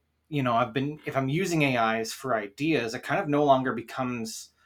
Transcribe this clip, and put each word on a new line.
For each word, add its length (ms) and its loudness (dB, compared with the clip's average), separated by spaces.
you 120 0
know, 120 2
I've 200 2
been, 320 -2
if 100 -6
I'm 140 0
using 320 2
A 380 2
Is 120 -4
for 220 -4
ideas, 640 -2
it 80 -10
kind 180 -2
of 80 -4
no 140 4
longer 300 4
becomes 760 -6